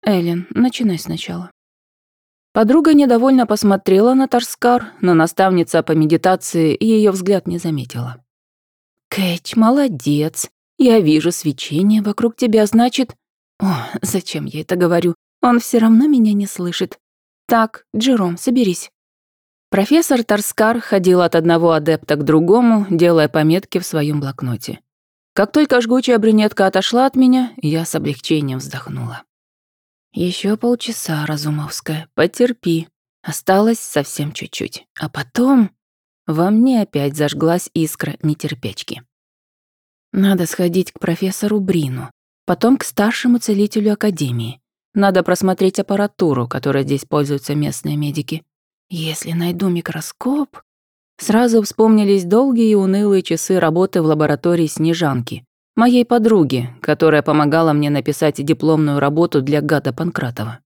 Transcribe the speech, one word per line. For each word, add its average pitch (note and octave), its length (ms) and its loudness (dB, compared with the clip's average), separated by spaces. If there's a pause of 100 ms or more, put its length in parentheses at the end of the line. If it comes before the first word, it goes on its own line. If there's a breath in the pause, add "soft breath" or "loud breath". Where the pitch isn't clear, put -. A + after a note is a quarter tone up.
Эллен, F3 480 -2
начинай A3+ 480 0
сначала". F3 520 -10 (1000)
Подруга D4 420 4
недовольно B3+ 520 4
посмотрела G3+ 680 2
на C4+ 120 2
Тарскар, A#3+ 760 0
но F3+ 140 2
наставница E3+ 720 2
по - 80 -2
медитации D#3+ 880 0
её G#3+ 300 4
взгляд F#3 340 -2
не F3 120 -6
заметила. B2 680 -8 (840)
"Кэч, F3+ 460 -4
молодец! F#3+ 960 0 (260)
Я A#3+ 220 4
вижу D#3 320 2
свечение F#3 720 0
вокруг A3 320 -2
тебя, A3 320 2
значит..." A#3+ 480 0 (460)
"О, F#3+ 140 0 (260 loud breath)
зачем D#3+ 460 -6
я D#3 160 -10
это F3+ 140 -4
говорю? F3 380 2 (280)
Он A#3+ 180 4
всё - 180 0
равно A3+ 280 4
меня A#3+ 260 2
не G3+ 140 -2
слышит. - 520 -8 (480)
Так, A3+ 380 0 (100)
Джером, G#3+ 420 0
соберись". A#3+ 540 -2 (800)
Профессор B3 540 2
Тарскар A3 560 -2
ходил F3+ 400 2
от E3+ 160 2
одного E3 360 4
адепта D3+ 440 0
к D3 80 -4
другому, G3+ 680 4
делая E3 380 4
пометки D#3+ 500 0
в F3+ 80 -8
своём D3+ 340 -2
блокноте. B2 600 -8 (520)
Как G3+ 200 0
только C#4+ 280 2
жгучая A#3+ 380 2
брюнетка G#3+ 480 2
отошла G#3 400 0
от C4 80 -2
меня, B3+ 440 2
я D#3+ 260 -2
с - 100 -10
облегчением D3 640 -4
вздохнула. C3 640 -12 (920)
"Ещё F#3+ 440 -4
полчаса, A3 680 -4
Разумовская, D3+ 920 -6
потерпи. E3+ 760 -2 (340)
Осталось G3+ 560 0
совсем - 540 -6
чуть-чуть. - 540 -12 (120)
А D#3 100 -8
потом..." A#3+ 640 0 (560)
Во E3 240 0
мне A#3 320 2
опять C#3+ 340 -4
зажглась D3+ 580 -2
искра D#3 480 -4
нетерпячки. C#3+ 800 -6 (1080)
"Надо F#3+ 340 2
сходить F3+ 460 -2
к - 60 -20
профессору F#3+ 640 -2
Брину, D3 500 -4 (400)
потом A#3 280 2
к - 40 -8
старшему A#3 560 0
целителю G#3 540 0
Академии. C3+ 680 -4 (320)
Надо G3 300 2
просмотреть F#3 560 0
аппаратуру, F#3+ 680 -2
которой C#3 340 -2
здесь C#3 220 -4
пользуются C#3+ 500 -4
местные D3 420 -4
медики. D3 460 -6 (460)
Если D#3+ 420 -8
найду F3 380 -4
микроскоп". F3 880 -6 (580)
Сразу A3+ 460 2
вспомнились G#3 640 2
долгие A#3 460 2
и G#3+ 40 4
унылые G3 480 2
часы F3+ 380 -2
работы F3 420 0
в D#3 40 0
лаборатории D#3 600 0
Снежанки, D#3 800 -4 (320)
моей B3 280 4
подруги, F3 760 2
которая D3+ 420 2
помогала D3+ 500 2
мне D3 160 0
написать C#3+ 560 -2
дипломную D3+ 540 0
работу D3+ 440 0
для C#3+ 180 0
гада D3 320 -2
Панкратова. B2+ 640 -8 (120)